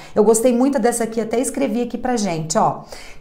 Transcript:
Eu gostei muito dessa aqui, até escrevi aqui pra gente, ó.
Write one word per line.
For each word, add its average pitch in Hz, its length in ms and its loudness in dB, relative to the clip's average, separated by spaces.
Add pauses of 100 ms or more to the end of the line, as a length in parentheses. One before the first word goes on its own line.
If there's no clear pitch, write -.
(140)
Eu 214 100 4
gostei 233 320 4
muito 277 220 2
dessa 233 260 0
aqui, 220 160 -4
até 220 200 -2
escrevi 262 420 -2
aqui 240 160 -4
pra 247 180 -2
gente, 175 440 -2
ó. - 240 0 (380)